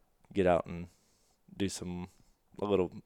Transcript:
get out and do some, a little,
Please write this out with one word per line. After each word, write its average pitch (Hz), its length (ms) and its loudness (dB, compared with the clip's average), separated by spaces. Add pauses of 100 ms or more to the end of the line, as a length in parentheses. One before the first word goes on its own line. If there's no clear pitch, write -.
(320)
get 95 140 4
out 87 200 4
and 87 200 -10 (720)
do 98 120 0
some, 90 400 -8 (520)
a - 40 -4
little, 95 280 2 (120)